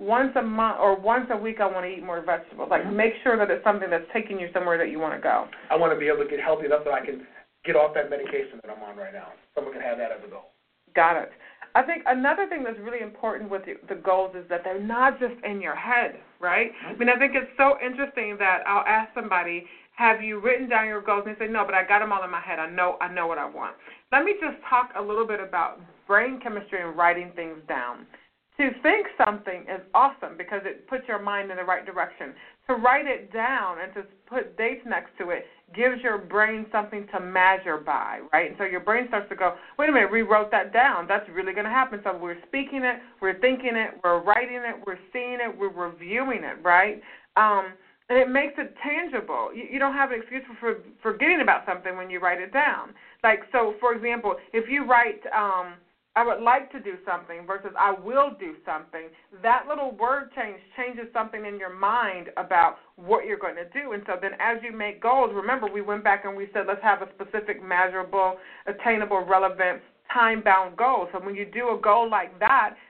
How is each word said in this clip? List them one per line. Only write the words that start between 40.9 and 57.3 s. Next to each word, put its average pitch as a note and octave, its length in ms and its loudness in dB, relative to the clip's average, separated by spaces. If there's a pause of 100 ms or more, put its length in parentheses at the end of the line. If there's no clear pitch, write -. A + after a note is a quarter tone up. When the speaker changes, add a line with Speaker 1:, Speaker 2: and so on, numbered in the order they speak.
Speaker 1:
That's G#3 220 0
really F#3 240 -6
gonna G#3 180 -4
happen." B3+ 320 0
So F#3+ 120 -2
we're F3 280 -8
speaking C4+ 400 -6
it, B3 160 -2 (200)
we're F#3+ 200 -2
thinking B3+ 360 2
it, A3 280 -4
we're F3 160 4
writing A#3+ 440 0
it, A3+ 120 -6 (100)
we're F3+ 140 -8 (120)
seeing B3 280 -6
it, A3 180 -6
we're G3 120 -2
reviewing F3 720 -4
it, - 180 -8
right? F3+ 400 6 (360)
Um, G3+ 360 4 (360)
and B3 100 6
it C4 100 6
makes C#4+ 300 0
it - 240 -8
tangible. D4 720 -4
You, A#3 160 -12
you C4+ 80 -4
don't C4+ 140 2
have C#4 180 2
an A3+ 100 -4
excuse B3+ 240 -10
for, A#3 140 -20
for A3+ 240 -4 (180)
forgetting C4+ 400 2
about G3 240 2
something F#3 320 -6
when F#3 140 -12
you F3+ 80 -6
write F3+ 220 0
it F#3+ 120 -8
down. C4+ 400 0 (300)
Like, G#3+ 280 4
so, A3 280 2
for A#3+ 140 2
example, A3+ 420 -2 (180)
if A3+ 160 -2
you C#4 160 0
write, A#3 480 4
um, F#3 420 0 (380)
"I A#3 120 4
would A3 160 0
like C4 320 4
to C4 80 -14
do G3 240 -10
something" F3 420 -8